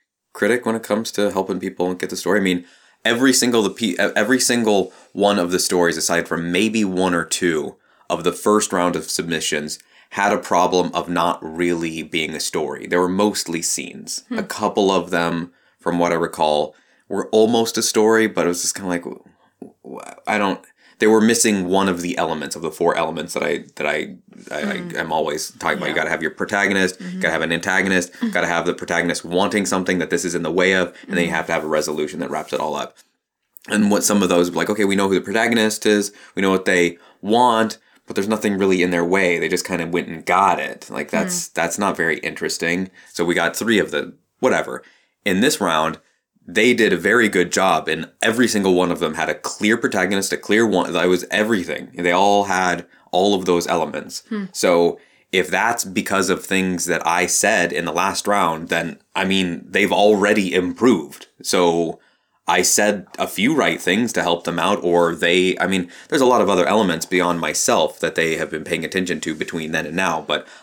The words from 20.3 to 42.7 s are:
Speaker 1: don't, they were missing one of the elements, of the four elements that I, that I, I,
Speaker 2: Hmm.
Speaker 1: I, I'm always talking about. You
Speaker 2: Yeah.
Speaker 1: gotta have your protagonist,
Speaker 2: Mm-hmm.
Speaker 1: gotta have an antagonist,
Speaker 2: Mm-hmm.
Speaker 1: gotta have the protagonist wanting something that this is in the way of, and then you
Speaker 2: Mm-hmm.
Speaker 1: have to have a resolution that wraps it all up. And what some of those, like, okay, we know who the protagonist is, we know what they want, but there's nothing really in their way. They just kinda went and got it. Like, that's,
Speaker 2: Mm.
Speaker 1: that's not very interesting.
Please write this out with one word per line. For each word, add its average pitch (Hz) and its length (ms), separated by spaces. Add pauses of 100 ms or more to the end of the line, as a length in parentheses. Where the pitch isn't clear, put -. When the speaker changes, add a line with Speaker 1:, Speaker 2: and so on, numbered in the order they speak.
Speaker 1:
don't, 98 260 (360)
they 107 80
were 110 120
missing 110 480
one 95 220
of 87 120
the 87 180
elements, 78 360
of 80 60
the 82 80
four 85 260
elements 80 380
that - 80
I, 80 220 (120)
that 73 120
I, 76 280 (360)
I, 76 100
Speaker 2:
Hmm. 175 340
Speaker 1:
I, - 40
I'm 80 120
always 78 460
talking 80 220
about. 73 80
You 76 80
Speaker 2:
Yeah. 82 60
Speaker 1:
gotta 78 100
have 80 100
your 78 100
protagonist, 98 680
Speaker 2:
Mm-hmm. - 200
Speaker 1:
gotta 82 140
have 80 80
an 80 100
antagonist, 95 640
Speaker 2:
Mm-hmm. - 160
Speaker 1:
gotta 87 180
have 85 200
the 85 80
protagonist 85 500
wanting 95 400
something 92 320
that 80 140
this 85 140
is 87 100
in 85 80
the 80 80
way 92 220
of, 92 160 (180)
and - 100
then 87 60
you - 20
Speaker 2:
Mm-hmm. 82 120
Speaker 1:
have 82 100
to 85 60
have 80 100
a 78 40
resolution 78 520
that 73 100
wraps 78 240
it - 60
all 76 160
up. - 220 (680)
And 107 220
what 101 140
some 104 180
of 90 80
those, 87 220
like, 85 180
okay, 104 160
we 98 100
know 98 120
who 98 80
the 90 60
protagonist 110 640
is, 104 240 (240)
we 95 80
know 95 80
what 92 140
they 87 340 (220)
want, 113 580 (260)
but - 100
there's 98 120
nothing 107 300
really 92 260
in 90 80
their 85 140
way. 87 340
They 82 80
just 87 180
kinda 85 220
went 85 220
and 80 160
got 90 340
it. - 300
Like, - 200
that's, - 400
Speaker 2:
Mm. - 40
Speaker 1:
that's 85 260
not 98 180
very 82 220
interesting. 85 720 (240)